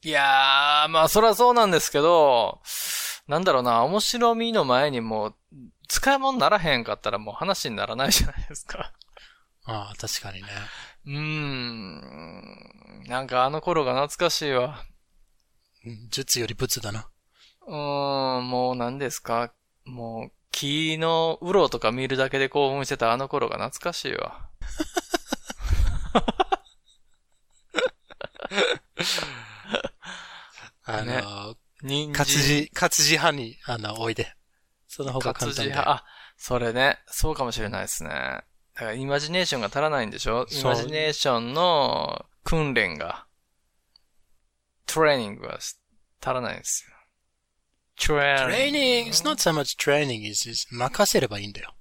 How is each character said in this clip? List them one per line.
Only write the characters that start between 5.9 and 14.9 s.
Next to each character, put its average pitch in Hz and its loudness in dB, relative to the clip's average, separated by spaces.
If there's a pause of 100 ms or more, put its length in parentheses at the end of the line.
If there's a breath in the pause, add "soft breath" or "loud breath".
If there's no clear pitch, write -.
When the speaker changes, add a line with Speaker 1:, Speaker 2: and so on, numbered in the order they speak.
Speaker 1:
い - 0
物 269 0
な 143 6
ら 208 4
へ 160 2
ん 117 0
か 110 -4
っ 104 -6
た 107 -2
ら 104 -2
も 107 -10
う - -12
話 185 -4
に 110 -6
な 101 -2
ら 113 -6
な 135 0
い 214 2
じ - 4
ゃ - 2
な - -2
い - -6
で 147 -12
す - -12
か。 - -10 (760 soft breath)
Speaker 2:
あ 104 -8
あ、 - -16
確 - -6
か 101 -12
に 95 -14
ね。 98 -16 (580 loud breath)
Speaker 1:
う 147 -16
ー 143 -8
ん。 123 -8 (1040)
な 123 -4
ん 135 -10
か 127 2
あ 135 0
の 151 -4
頃 160 0
が 127 0
懐 143 0
か - 4
し 156 -2
い - 0
わ。 131 0 (1000)